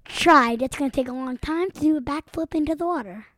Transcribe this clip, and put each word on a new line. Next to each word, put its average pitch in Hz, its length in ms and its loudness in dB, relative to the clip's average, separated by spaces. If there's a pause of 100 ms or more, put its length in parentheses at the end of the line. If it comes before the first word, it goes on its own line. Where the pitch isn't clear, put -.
try. 254 500 6
That's 247 220 -6
gonna 277 140 -2
take 254 160 -2
a 247 60 -10
long 254 240 -8
time 339 340 -4
to - 80 -18
do 302 180 2
a 269 40 -4
backflip 311 520 -6
into 311 220 0
the 330 100 -6
water. 220 400 -6 (120)